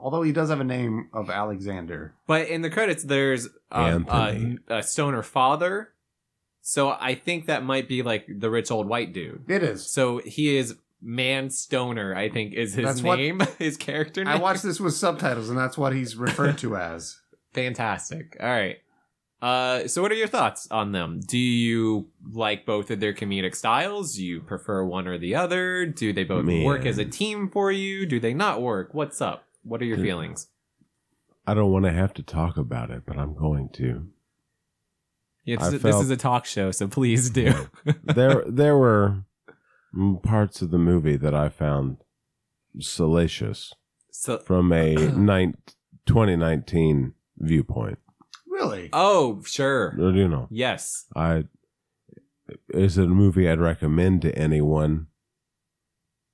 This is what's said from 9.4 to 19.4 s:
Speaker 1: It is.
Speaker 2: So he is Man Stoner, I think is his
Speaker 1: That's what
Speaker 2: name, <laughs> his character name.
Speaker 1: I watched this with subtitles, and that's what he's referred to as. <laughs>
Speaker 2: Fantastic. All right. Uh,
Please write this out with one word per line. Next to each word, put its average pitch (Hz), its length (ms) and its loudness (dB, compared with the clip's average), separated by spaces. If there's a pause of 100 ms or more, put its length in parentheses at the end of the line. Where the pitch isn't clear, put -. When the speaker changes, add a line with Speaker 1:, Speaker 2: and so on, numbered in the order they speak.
Speaker 1:
It 185 160 0
is. 110 260 -4
Speaker 2:
So 123 360 0
he 147 320 0
is 113 180 -2 (260)
Man 131 480 -2
Stoner, 120 640 -4
I 98 140 -2
think 104 260 -6
is 107 200 -4
his 113 100 -2
Speaker 1:
That's 127 180 -2
what 175 180 2
Speaker 2:
name, 165 200 -2 (100)
<laughs> - 100 -14
his 156 180 -2
character 156 480 -6
name. 147 80 0
Speaker 1:
I 151 60 2
watched 185 240 0
this 185 180 -4
with 165 140 0
subtitles, 147 520 -2
and 123 100 -4
that's 131 200 -2
what 135 160 0
he's 120 240 -4
referred 143 400 0
to 113 180 -6
as. 82 460 -10 (140)
<laughs> - 180 -20
Speaker 2:
Fantastic. 127 880 -4
All 120 80 0
right. 110 260 0 (640)
Uh, 127 480 0